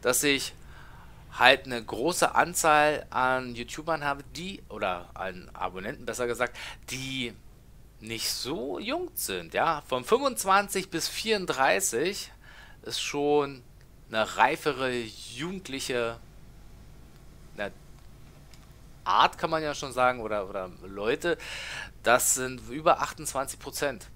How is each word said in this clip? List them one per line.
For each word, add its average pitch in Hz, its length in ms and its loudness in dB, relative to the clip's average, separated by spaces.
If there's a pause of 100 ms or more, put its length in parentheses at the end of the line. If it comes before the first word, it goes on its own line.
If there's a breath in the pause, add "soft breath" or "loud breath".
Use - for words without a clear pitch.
Dass 123 220 2
ich 139 320 2 (760 loud breath)
halt 131 340 8
eine 123 180 -6
große 135 500 0
Anzahl 151 800 4
an 127 420 0
YouTubern 151 500 -6
habe, 139 200 -4 (120)
die, 185 340 -10
oder 90 440 -4
an 90 400 -10
Abonnenten 92 500 -8
besser 120 220 -4
gesagt, 120 320 -2 (320 loud breath)
die 131 460 -6 (640)
nicht 110 320 -6
so 180 480 -6
jung 320 340 -4
sind, - 400 -6
ja. 147 280 2
Von 127 240 -4
fünfundzwanzig 202 840 2
bis 160 180 -4
vierunddreißig 180 1200 0 (500 loud breath)
ist - 200 -8
schon 143 600 2 (480)
eine 110 280 2
reifere 131 540 4
jugendliche, 123 1300 -4 (1400)
na, 101 140 -6 (1300)
Art 180 340 4
kann 165 140 -2
man 160 100 0
ja 151 140 -2
schon 135 160 -8
sagen, 127 280 2
oder, 104 300 -4
oder 95 220 -6 (120)
Leute, 110 540 -2 (640 loud breath)
das 120 320 6
sind 127 360 -4
über 156 320 4
achtundzwanzig - 580 -6
Prozent. 139 560 -6